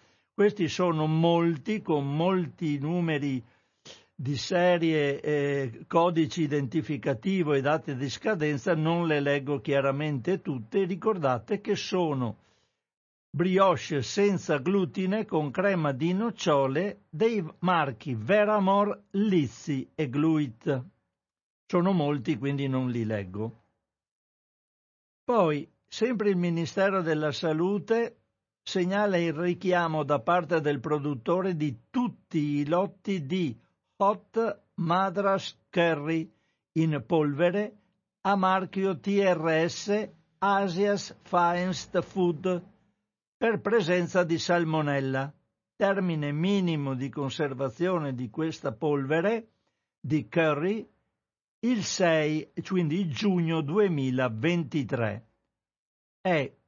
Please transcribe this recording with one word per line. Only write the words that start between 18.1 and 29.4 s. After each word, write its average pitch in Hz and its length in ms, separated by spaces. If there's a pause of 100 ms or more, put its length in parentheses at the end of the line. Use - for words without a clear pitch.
Veramor, 202 1000
Lizzi 160 840
e 151 140
Gluit. 143 720 (840)
Sono 180 260
molti, 147 460
quindi 139 300
non 131 240
li 117 120
leggo. 107 600 (1600)
Poi, 165 440 (200)
sempre 214 420
il 190 80
Ministero 175 640
della 151 300
Salute 196 880 (420)
segnala 190 560
il 170 160
richiamo 175 720